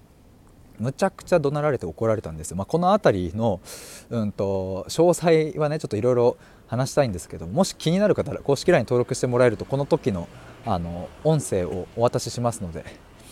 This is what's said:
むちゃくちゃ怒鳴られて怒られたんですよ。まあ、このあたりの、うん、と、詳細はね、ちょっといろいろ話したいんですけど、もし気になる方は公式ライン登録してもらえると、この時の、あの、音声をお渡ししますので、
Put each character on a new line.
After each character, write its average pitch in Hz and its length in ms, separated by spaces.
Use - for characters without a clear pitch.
む 120 140
ち - 120
ゃ 190 60
く - 140
ち - 80
ゃ 175 80
怒 139 100
鳴 147 120
ら 151 80
れ 123 80
て - 80
怒 - 200
ら 113 80
れ 104 60
た 82 100
ん 80 60
で 78 80
す - 60
よ。 87 80
ま 95 60
あ、 - 20
こ 160 120
の 180 140
あ 214 60
た 156 120
り 90 240
の、 107 260
う 117 160
ん、 101 60
と、 95 560
詳 170 260
細 160 440
は 147 120
ね、 160 80
ち - 80
ょ - 0
っ - 20
と - 80
い 107 60
ろ 123 100
い - 20
ろ 120 220
話 127 240
し - 40
た 147 100
い 123 40
ん 104 40
で 85 60
す - 120
け - 80
ど、 82 80
も 131 180
し - 100
気 - 160
に 180 80
な 208 80
る 175 80
方 107 160
は - 80
公 139 180
式 - 140
ラ 175 80
イ 123 40
ン - 20
登 123 140
録 123 160
し - 60
て 135 60
も 123 120
ら 123 80
え 120 40
る 104 60
と、 92 80
こ 135 140
の 139 80
時 147 260
の、 87 160
あ 101 120
の、 85 300
音 156 160
声 92 240
を 90 220
お 117 60
渡 120 160
し 117 120
し 120 120
ま 120 100
す - 100
の 85 80
で、 82 140